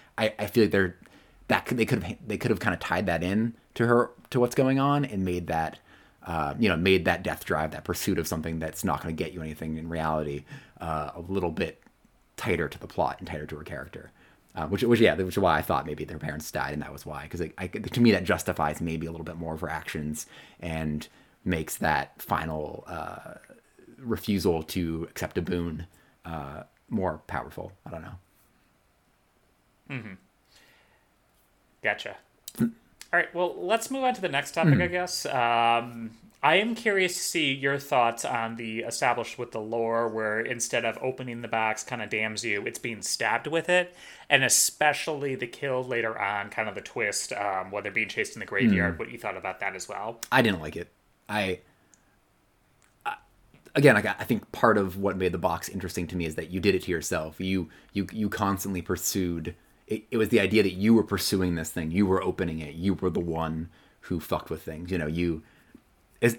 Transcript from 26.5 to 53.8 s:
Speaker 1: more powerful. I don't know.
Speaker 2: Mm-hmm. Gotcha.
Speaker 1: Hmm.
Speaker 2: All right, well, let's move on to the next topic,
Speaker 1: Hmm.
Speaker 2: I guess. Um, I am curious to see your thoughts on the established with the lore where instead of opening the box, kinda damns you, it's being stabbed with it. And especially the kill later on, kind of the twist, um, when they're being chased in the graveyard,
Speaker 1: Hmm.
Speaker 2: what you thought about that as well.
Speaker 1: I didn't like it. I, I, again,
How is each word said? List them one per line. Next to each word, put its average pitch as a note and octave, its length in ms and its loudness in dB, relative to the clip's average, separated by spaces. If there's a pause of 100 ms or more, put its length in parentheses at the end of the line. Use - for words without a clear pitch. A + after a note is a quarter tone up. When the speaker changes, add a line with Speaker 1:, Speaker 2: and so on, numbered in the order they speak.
Speaker 1:
more F#2 300 -2 (100)
powerful. - 440 -8 (140)
I - 40 -14
don't E2 120 -10
know. F#2 120 -14 (1800)
Speaker 2:
Mm-hmm. G#2+ 240 -10 (1700)
Gotcha. G#2 340 -4 (420)
Speaker 1:
Hmm. - 60 2 (480)
Speaker 2:
All F3 80 4
right, - 140 -4
well, F3 220 0
let's G3+ 340 0
move C4+ 140 -4
on B3 100 2
to G3+ 60 -8
the F#3 80 -2
next C#3+ 240 -2
topic, E3 220 6
Speaker 1:
Hmm. G#2+ 80 4
Speaker 2:
I F3 60 2
guess. F3+ 380 -4
Um, A#2 840 2 (300)
I D#3 160 6
am A3 200 2
curious F#3+ 380 0
to - 60 -6
see C#3+ 320 0
your C#3 260 0
thoughts A#2+ 460 2
on A2+ 320 -2
the A2+ 240 -6
established A#2 580 0
with A#2+ 120 -6
the A2+ 100 -6
lore A2+ 460 0
where A2 320 0
instead A#2+ 460 -2
of A2 180 -2
opening B2+ 400 -6
the A#2 60 -8
box, A2 340 0
kinda A#2 240 -6
damns A2 380 -2
you, G#2 200 -2
it's A#2+ 140 -6
being A2 240 -8
stabbed A2+ 460 0
with D#3+ 200 -2
it. F3+ 280 2 (340)
And C3+ 140 6
especially C#3+ 920 2
the A#2+ 140 -6
kill B2+ 340 -4
later A#2 340 -2
on, G2+ 340 -2
kind A2 180 -2
of G2 80 -8
the G2 40 -8
twist, - 520 -4
um, G2 400 -2
when G2+ 100 -4
they're G2+ 80 -6
being G#2+ 180 -2
chased - 280 -4
in A2+ 40 -12
the F#2+ 60 -10
graveyard, G2 480 4
Speaker 1:
Hmm. D#2 40 -10
Speaker 2:
what - 120 -6
you A#2+ 80 -12
thought G2 180 -6
about F#2 240 -6
that F#2+ 140 -4
as F#2 140 -10
well. G#2 320 -8 (100)
Speaker 1:
I C3 120 8
didn't G2 180 4
like D2+ 160 -8
it. E2+ 120 -8 (400)
I, G2 300 -2 (1500)
I, - 100 -4 (600)
again, C#3+ 220 8